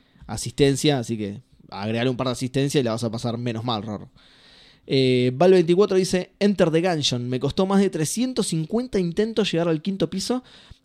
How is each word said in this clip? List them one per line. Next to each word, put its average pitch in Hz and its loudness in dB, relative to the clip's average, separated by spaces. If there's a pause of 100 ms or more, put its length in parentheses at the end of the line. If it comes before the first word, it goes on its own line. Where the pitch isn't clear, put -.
(260)
asistencia, 139 0
así 117 -4
que 104 -8 (280)
agregale 110 -2
un 127 -4
par 127 -4
de 123 -2
asistencia 135 0
y 127 0
la 113 0
vas 120 -4
a 113 -2
pasar 117 -6
menos 117 -4
mal, 117 -2
Rorro. 104 -10 (760)
Eh, 127 2
Val 180 6
veinticuatro 185 4
dice, 185 0
"Enter 196 4
the 160 2
Gungeon. 135 -2
Me 127 -2
costó 139 0
más 196 4
de 196 4
trescientos 220 -2
cincuenta 208 -2
intentos 175 0
llegar 170 0
al 160 0
quinto 196 -2
piso 240 -4 (420)